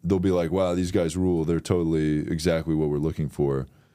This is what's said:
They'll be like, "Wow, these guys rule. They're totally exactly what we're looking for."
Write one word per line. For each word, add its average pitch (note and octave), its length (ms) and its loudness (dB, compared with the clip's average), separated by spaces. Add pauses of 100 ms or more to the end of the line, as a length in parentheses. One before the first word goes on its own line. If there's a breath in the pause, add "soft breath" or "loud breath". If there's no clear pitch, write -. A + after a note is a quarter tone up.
They'll F#2 160 2
be F#2+ 120 2
like, E2+ 200 2
"Wow, F2+ 220 2
these F2+ 180 -2
guys E2+ 260 0
rule. F2+ 260 2
They're E2 160 0
totally D#2 600 0
exactly E2 560 -2
what D#2 140 0
we're D2 80 -2
looking D2+ 320 -2
for." C#2 380 -2 (280 soft breath)